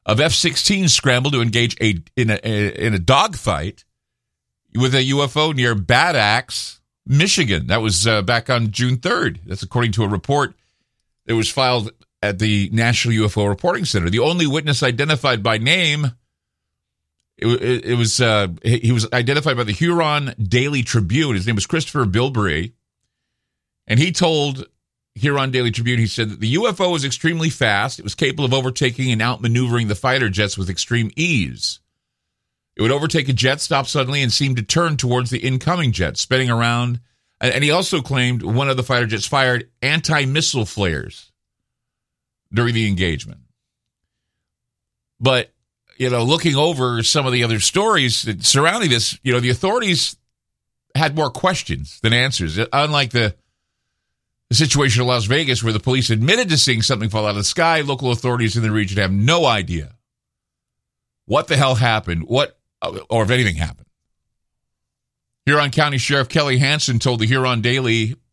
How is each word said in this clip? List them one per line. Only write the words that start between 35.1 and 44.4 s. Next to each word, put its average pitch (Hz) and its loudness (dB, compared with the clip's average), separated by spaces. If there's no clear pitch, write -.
the 127 -2
incoming 131 0
jet, 82 -2
spinning 127 0
around. 120 0
And, 123 0
and 139 0
he 147 2
also 165 0
claimed 123 0
one 131 0
of 127 0
the 131 0
fighter 120 0
jets 110 -4
fired 127 0
anti-missile 147 0
flares 85 -4
during 117 0
the 113 0
engagement. 87 -4